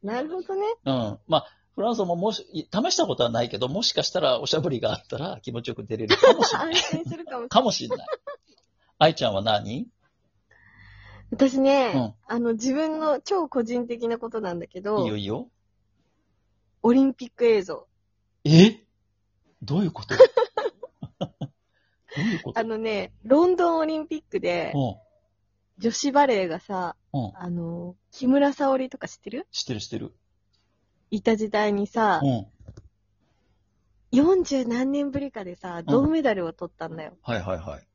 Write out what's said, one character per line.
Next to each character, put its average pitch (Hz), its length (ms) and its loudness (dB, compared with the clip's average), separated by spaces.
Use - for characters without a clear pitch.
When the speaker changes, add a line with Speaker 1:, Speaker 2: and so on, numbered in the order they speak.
Speaker 1:
な 220 220 -6
る 311 60 -8
ほ 370 120 -8
ど 381 140 -8
ね。 392 100 -2
Speaker 2:
う 135 60 -2
ん。 110 360 -4
ま 156 120 2
あ、 - 80 -12
フ - 80 -6
ラ 233 80 0
ン 226 40 -2
ソ 202 80 -2
ワ 180 40 -4
も 175 80 -2
も 190 160 -2
し、 202 160 -10
試 208 440 -4
し - 60 -2
た 330 80 2
こ 151 100 -2
と - 80 2
は 120 60 2
な 117 140 0
い 123 60 -4
け - 80 -10
ど、 123 100 -4
も 170 160 -4
し - 100 0
か 151 100 -2
し - 80 -4
た 180 100 -2
ら、 127 180 2
お 139 60 -8
し 147 100 -2
ゃ 160 60 0
ぶ 175 80 -2
り 127 100 -2
が 110 120 -2
あ 107 40 -4
っ - 120 -16
た 120 100 -8
ら、 170 240 -8
気 127 100 -12
持 120 100 -6
ち - 60 -10
よ 117 80 -8
く 113 80 -12
出 107 140 -8
れ 110 100 -6
る - 100 2
か 508 160 8
も - 100 2
し - 100 0
れ - 60 -2
な 285 60 -2
い。 - 60 -4
Speaker 1:
<laughs> 339 40 -2
安 370 60 2
心 - 240 -4
す - 120 -10
る 330 80 -12
か 262 140 -10
も。 240 100 -10
Speaker 2:
か 220 120 6
も 240 100 0
し - 160 -6
れ 508 80 -4
な - 100 -12
い。 - 20 -16
愛 - 160 6
ち - 120 -4
ゃ 117 40 2
ん 104 40 -4
は 98 80 -2
何？ 110 460 -2
Speaker 1:
私 269 280 2
ね、 269 360 4
Speaker 2:
う 269 40 4
ん。 110 160 -4
Speaker 1:
あ 233 120 -4
の、 233 140 0
自 233 200 -2
分 311 280 -2
の 302 180 0
超 359 300 -2
個 247 140 -2
人 240 220 -4
的 233 220 -6
な 233 100 -2
こ 233 120 -10
と 233 100 -6
な 190 140 -6
ん 175 60 -6
だ 170 80 -10
け - 140 -14
ど、 202 220 0
Speaker 2:
い - 20 0
い 113 40 -2
よ、 104 80 -4
い 104 60 -6
い - 20 -8
よ。 123 240 -6
Speaker 1:
オ 233 120 4
リ 269 100 6
ン 269 100 2
ピ 247 120 -12
ッ 233 100 -16
ク 240 100 0
映 220 180 4
像。 - 240 -12
Speaker 2:
え？ 175 340 10
ど 139 180 -2
う 208 40 2
い 185 40 2
う - 40 -2
こ - 140 -14
と？ - 100 -4
<laughs> - 1040 4
ど - 80 -8
う 143 40 -2
い 208 160 0
う - 40 -6
こ 120 120 -10
と？ 226 60 -4
Speaker 1:
あ 226 40 0
の 220 140 -4
ね、 220 340 -4
ロ 277 220 6
ン 359 120 4
ド 339 160 2
ン 330 60 0
オ 320 60 0
リ 320 120 -4
ン 311 100 -8
ピ 311 100 -6
ッ 302 100 -10
ク 196 120 -4
で、 175 340 -2
Speaker 2:
う 143 60 0
ん。 120 160 -2
Speaker 1:
女 226 140 -2
子 285 200 -4
バ 285 140 6
レ 214 200 2
ー - 40 -4
が 165 100 -6
さ、 185 380 -6
Speaker 2:
う 139 60 -2
ん。 110 160 -4
Speaker 1:
あ 180 140 -12
の、 175 460 -8
木 - 160 -4
村 277 240 4
沙 269 200 0
織 262 180 -2
と - 80 -16
か - 100 -12
知 - 100 -14
っ - 20 -20
て - 100 -16
る？ 262 220 -12
Speaker 2:
知 - 100 -8
っ - 40 -8
て 131 100 -6
る、 104 60 -8
知 - 60 -14
っ - 40 -18
て - 80 -8
る。 - 140 -12
Speaker 1:
い 208 100 -4
た 220 160 2
時 214 120 -4
代 208 240 0
に 202 140 -2
さ、 202 360 0
Speaker 2:
う 143 40 2
ん。 120 200 -2
Speaker 1:
四 339 320 4
十 262 220 -2
何 240 260 -2
年 285 200 -2
ぶ 277 80 -4
り 277 120 -8
か 208 120 -12
で 180 120 -14
さ、 175 220 -12
Speaker 2:
う 170 60 -10
ん。 - 20 -12
Speaker 1:
銅 269 220 4
メ 320 140 0
ダ 262 120 2
ル 185 140 -2
を 160 60 -8
取 175 160 -12
っ - 60 -20
た 165 140 -10
ん 165 80 -14
だ 160 60 -12
よ。 151 180 -16
Speaker 2:
は 117 160 -4
い 95 40 -4
は 95 120 -4
い 90 60 -6
は 76 200 -12
い。 - 160 -20